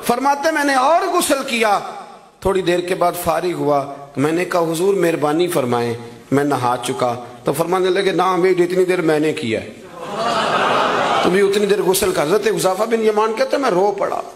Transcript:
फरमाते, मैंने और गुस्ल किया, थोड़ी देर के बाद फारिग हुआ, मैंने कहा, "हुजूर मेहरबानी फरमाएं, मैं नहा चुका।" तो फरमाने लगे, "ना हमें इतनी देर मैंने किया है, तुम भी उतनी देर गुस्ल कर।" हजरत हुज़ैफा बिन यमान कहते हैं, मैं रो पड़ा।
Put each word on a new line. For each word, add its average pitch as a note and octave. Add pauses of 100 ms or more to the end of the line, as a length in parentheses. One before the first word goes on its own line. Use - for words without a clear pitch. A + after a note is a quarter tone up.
फरमाते, C#4+
मैंने C#4+
और E4
गुस्ल D#4+
किया, A3+ (480)
थोड़ी F#3+
देर F3
के F3+
बाद F3
फारिग E3+
हुआ, C#3+ (220)
मैंने D#3+
कहा, F3
"हुजूर E3
मेहरबानी E3
फरमाएं, A#2+ (360)
मैं C#3
नहा B2+
चुका।" B2 (200)
तो D#3
फरमाने F3
लगे, F#3+
"ना F3
हमें F#3
इतनी F3+
देर F3+
मैंने D#3
किया A2
है, - (1500)
तुम F3
भी G3
उतनी G3+
देर G3
गुस्ल F#3
कर।" E3
हजरत G#3
हुज़ैफा F#3
बिन A3+
यमान G#3+
कहते C5
हैं, C#4+
मैं B3+
रो G3
पड़ा। - (140)